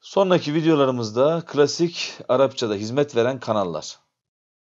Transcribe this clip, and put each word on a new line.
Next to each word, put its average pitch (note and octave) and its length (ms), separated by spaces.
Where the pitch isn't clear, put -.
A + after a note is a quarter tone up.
Sonraki F3+ 520
videolarımızda C#3 920
klasik D3 680
Arapçada B2+ 480
hizmet B2 400
veren B2 240
kanallar. F#2+ 600